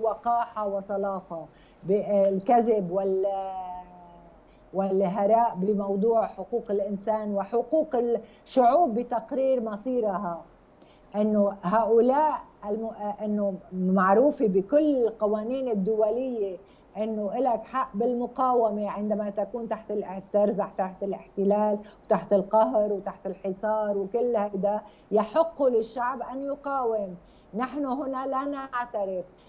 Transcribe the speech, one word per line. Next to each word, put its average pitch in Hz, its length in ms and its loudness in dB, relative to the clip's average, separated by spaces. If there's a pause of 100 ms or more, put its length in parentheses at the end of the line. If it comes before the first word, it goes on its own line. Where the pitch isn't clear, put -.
وقاحة 226 640 -2
وصلافة، 196 800 -6 (360)
بالكذب 196 1080 2
وال-، 190 360 0 (1500)
والهراء 196 800 2
بموضوع 202 720 2
حقوق 214 440 -8
الإنسان 208 640 -2
وحقوق 233 600 0 (500)
الشعوب 262 500 4
بتقرير 254 680 -2
مصيرها. 208 800 -2 (760)
إنه 208 460 4
هؤلاء 233 720 4 (340)
الم-، 214 460 -6 (100)
إنه 208 300 0 (180)
معروفة 196 720 4
بكل 277 500 2
القوانين 226 760 -2
الدولية 220 840 0 (400)
إنه 214 420 -4
إلك 247 260 0
حق - 300 -4
بالمقاومة 233 960 0
عندما 208 400 -4
تكون 208 380 -6
تحت 214 220 -8
ال-، 190 320 -6 (100)
ترزح 202 460 2
تحت 185 240 -4
الاحتلال 202 760 0 (260)
وتحت - 280 0
القهر 214 600 4
وتحت 190 340 -8
الحصار 202 720 -4
وكل 233 380 0
هذا، 202 440 0 (300)
يحق 277 520 0
للشعب 247 600 0
أن 262 240 -10
يقاوم. 254 680 -4 (380)
نحن 254 320 -4
هنا 262 400 -6
لا 269 180 -4
نعترف، 240 800 -6 (240)